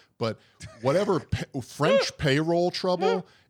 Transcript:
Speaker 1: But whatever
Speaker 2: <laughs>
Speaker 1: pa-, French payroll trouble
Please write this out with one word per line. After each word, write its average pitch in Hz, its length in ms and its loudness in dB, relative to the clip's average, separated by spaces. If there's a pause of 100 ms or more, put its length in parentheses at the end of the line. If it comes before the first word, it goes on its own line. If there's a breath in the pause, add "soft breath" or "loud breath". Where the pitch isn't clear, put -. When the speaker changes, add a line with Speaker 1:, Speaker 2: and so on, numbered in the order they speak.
(180 soft breath)
Speaker 1:
But 110 220 -6 (420 soft breath)
whatever 165 380 2
Speaker 2:
<laughs> - 120 -10
Speaker 1:
pa-, - 300 -6
French - 560 0
payroll 160 540 2
trouble 185 560 0 (220 soft breath)